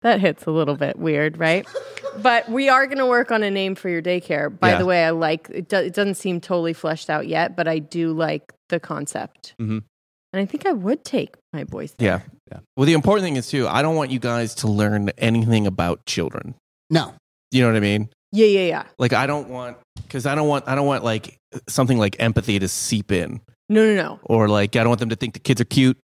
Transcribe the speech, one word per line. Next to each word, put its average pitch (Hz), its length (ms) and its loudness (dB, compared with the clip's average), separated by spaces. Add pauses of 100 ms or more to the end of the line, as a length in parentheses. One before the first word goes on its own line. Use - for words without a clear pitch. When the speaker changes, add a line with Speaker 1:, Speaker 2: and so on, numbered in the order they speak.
Speaker 1:
That 226 160 4
hits 185 280 0
a - 20 -6
little 156 260 0
bit 143 220 -4
weird, 156 400 -2
right? 165 260 0 (600)
But 233 260 2
we 269 200 0
are 269 180 4
gonna 269 180 -2
work 240 260 2
on 220 120 0
a 202 80 -2
name 190 240 -2
for - 120 -10
your 170 140 -2
daycare. 170 480 -2 (100)
By 180 120 4
Speaker 2:
Yeah. 185 80 4
Speaker 1:
the 185 80 0
way, 175 180 4
I 165 60 2
like, 165 400 -2
it - 180 -10
do-, 208 60 -2
it 180 180 0
doesn't 202 220 -2
seem 175 260 -4
totally 165 320 -2
fleshed 160 380 -6
out 151 160 -4
yet, 165 280 -2
but 170 120 -2
I 160 100 0
do 165 340 -4
like 156 400 -4 (180)
the 170 100 -2
concept. - 840 -10
Speaker 2:
Mm-hmm. 110 160 -2 (560)
Speaker 1:
And 190 80 -2
I 202 60 -2
think 294 180 -6
I 392 60 2
would 226 340 -2
take - 300 -4 (180)
my 143 120 -8
boys - 340 -12
there. 92 260 0
Speaker 3:
Yeah. - 100 -20 (160)
Speaker 2:
Yeah. - 80 -16 (160)
Speaker 3:
Well, 135 120 4
the 165 60 6
important 185 320 4
thing 156 100 -2
is, 123 120 -4
too, 131 200 -2
I 110 160 2
don't 160 120 0
want 147 140 -2
you 131 80 -2
guys 117 380 -4
to - 120 -4
learn 104 420 2 (100)
anything 113 480 2
about 87 400 -2
children. - 480 -6 (340)
Speaker 4:
No. 156 240 0 (380)
Speaker 3:
You 127 100 2
know 120 60 6
what 113 100 4
I 107 40 2
mean? 104 280 0 (220)
Speaker 1:
Yeah, 214 160 6
yeah, 196 220 4
yeah. 156 140 -4 (140)
Speaker 3:
Like, 123 160 0
I 127 140 2
don't 143 220 -4
want, 123 280 -12 (320)
'cause 123 160 -8
I 139 80 0
don't 151 140 0
want, 143 200 0
I 131 60 -2
don't 139 140 0
want, 131 160 0
like, 110 340 -4 (320)
something 127 300 2
like 101 200 2
empathy 110 380 2
to 95 100 0
seep - 440 -4
in. 90 300 -2 (280)
Speaker 1:
No, 214 160 4
no, 220 160 4
no. 151 220 -6
Speaker 3:
Or, 110 260 4
like, 104 260 2
I 123 40 4
don't 113 100 4
want 120 100 2
them 117 100 -2
to 113 60 -4
think 117 200 -6
the - 40 -16
kids 123 220 0
are 117 40 2
cute. 131 300 4 (140)